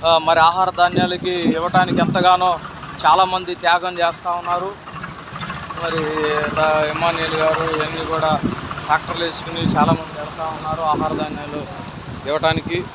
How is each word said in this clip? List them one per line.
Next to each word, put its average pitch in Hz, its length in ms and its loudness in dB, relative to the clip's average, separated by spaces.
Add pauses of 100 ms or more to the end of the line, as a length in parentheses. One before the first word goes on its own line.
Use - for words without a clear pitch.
ఆ, 165 120 6
మరి 160 220 4
ఆహార 175 300 6
ధాన్యాలకి 180 600 2
ఇవ్వటానికి 175 720 2
ఎంతగానో 180 580 4 (460)
చాలామంది 185 500 4
త్యాగం 175 440 0
చేస్తూ 170 320 0
ఉన్నారు. 175 440 -2 (1080)
మరి 160 200 -2 (520)
డా-, 156 420 2
ఇమాన్యుయల్ 160 380 0
గారు 160 280 2 (120)
ఇవన్నీ 156 300 -2
కూడా 156 340 0 (460)
ట్రాక్టర్లు 170 380 0
వేసుకుని 165 360 -6
చాలామంది 156 600 2
వెళ్తూ 151 240 -8
ఉన్నారు 156 380 -6
ఆహార 156 320 0
ధాన్యాలు 147 540 -6 (600)
ఇవ్వటానికి. 160 680 0